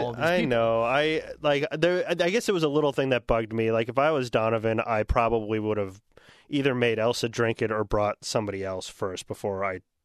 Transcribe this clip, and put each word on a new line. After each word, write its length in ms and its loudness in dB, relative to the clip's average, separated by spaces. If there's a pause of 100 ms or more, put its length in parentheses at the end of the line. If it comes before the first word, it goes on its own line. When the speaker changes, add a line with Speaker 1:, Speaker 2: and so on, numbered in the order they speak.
Speaker 1:
all 80 -4
of 60 -8
these 100 -4
Speaker 2:
I 120 2
Speaker 1:
people. 120 0
Speaker 2:
know. 320 2
I, 400 0 (200)
like, 280 2
there, 380 0
I 60 0 (160)
guess 180 0
it 40 2
was 120 0
a 40 4
little 240 2
thing 180 0
that 180 0
bugged 240 0
me. 180 0
Like, 180 0
if 100 -6
I 120 4
was 200 -2
Donovan, 500 0
I 240 0
probably 560 0
would 180 0
have 220 -6 (480)
either 260 2
made 240 2
Elsa 300 0
drink 340 0
it 80 0
or 140 0
brought 400 0
somebody 400 -4
else 240 -8
first 400 -8
before 360 -6
I 160 -4 (240)